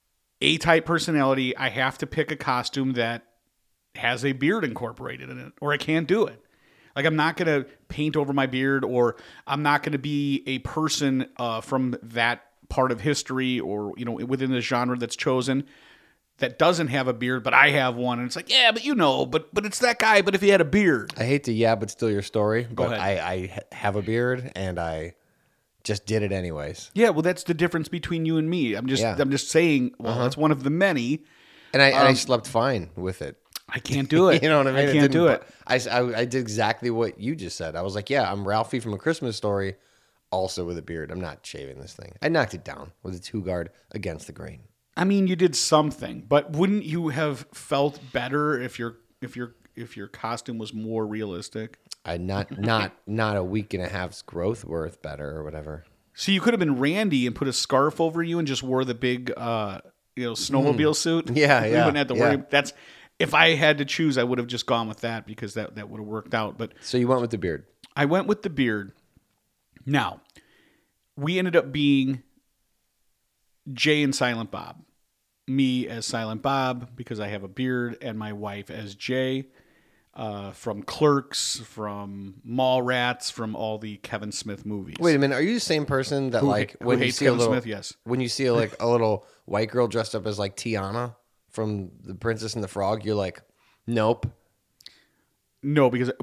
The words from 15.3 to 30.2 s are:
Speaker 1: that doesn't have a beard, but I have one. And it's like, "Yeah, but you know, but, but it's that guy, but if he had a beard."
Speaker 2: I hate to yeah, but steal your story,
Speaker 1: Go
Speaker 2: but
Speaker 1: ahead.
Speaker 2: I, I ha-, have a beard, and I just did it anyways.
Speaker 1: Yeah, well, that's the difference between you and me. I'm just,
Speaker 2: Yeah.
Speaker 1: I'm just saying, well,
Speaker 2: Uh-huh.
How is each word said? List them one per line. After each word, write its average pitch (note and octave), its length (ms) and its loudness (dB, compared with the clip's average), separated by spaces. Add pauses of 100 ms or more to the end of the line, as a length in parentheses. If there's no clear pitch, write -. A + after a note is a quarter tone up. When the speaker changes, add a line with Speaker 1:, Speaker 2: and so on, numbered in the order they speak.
Speaker 1:
that B2 180 -4
doesn't E3 300 4
have B2+ 200 0
a B2+ 60 2
beard, B2 300 -2
but B2+ 100 0
I C#3 160 10
have C3 260 2
one. B2 220 -2
And B2 80 -4
it's A#2+ 100 -6
like, - 140 -8
"Yeah, B3 220 6
but A3 120 -2
you C#4+ 120 0
know, C#3 300 4
but, D3+ 280 -2
but G#3 140 -2
it's G3+ 120 -6
that A#3 200 2
guy, G#3+ 240 6
but F#3+ 100 0
if F#3 80 2
he G3 80 4
had G3 120 8
a E3 40 4
beard." D#3 520 2
Speaker 2:
I A#2+ 80 -2
hate C#3 200 2
to A#2 80 0
yeah, A2+ 220 4
but G#2+ 160 -4
steal - 200 -2
your G2+ 120 0
story, A2 400 0
Speaker 1:
Go A2 220 -2
Speaker 2:
but E2 120 0
Speaker 1:
ahead. F#2+ 220 0
Speaker 2:
I, E2 120 -4
I F#2 160 -4
ha-, F2+ 120 -12 (120)
have G2+ 240 -2
a G#2 60 -2
beard, A#2+ 540 -2
and F2+ 240 -4
I E2 340 -6 (720)
just G#2 240 -4
did A2 160 0
it G2 80 -2
anyways. E2 640 -6
Speaker 1:
Yeah, A3 160 4
well, D#3 100 0
that's F3 220 0
the E3+ 100 -2
difference E3 340 0
between E3 380 -4
you D#3+ 120 0
and D#3 120 0
me. D3+ 240 0
I'm A2+ 140 -4
just, C3 160 2
Speaker 2:
Yeah. A2+ 140 0
Speaker 1:
I'm C#3 120 2
just C3+ 200 -2
saying, D3 500 4
well, A2+ 140 -2
Speaker 2:
Uh-huh. A#2+ 100 0